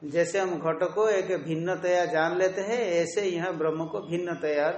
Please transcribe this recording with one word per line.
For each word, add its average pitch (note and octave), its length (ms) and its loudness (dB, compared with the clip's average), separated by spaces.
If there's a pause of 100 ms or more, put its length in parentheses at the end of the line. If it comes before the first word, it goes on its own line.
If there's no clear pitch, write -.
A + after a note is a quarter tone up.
जैसे E3 360 0
हम F#3 180 0
घट D#3+ 380 0
को G#3+ 160 4
एक F#3+ 340 2
भिन्नतया F3 640 0
जान D#3+ 320 2
लेते F#3 240 2
हैं, A3+ 160 -2
ऐसे E3+ 460 0
यहाँ F3 340 -2
ब्रह्म D#3+ 280 -2
को B2+ 160 -6
भिन्नतया D#3+ 760 -2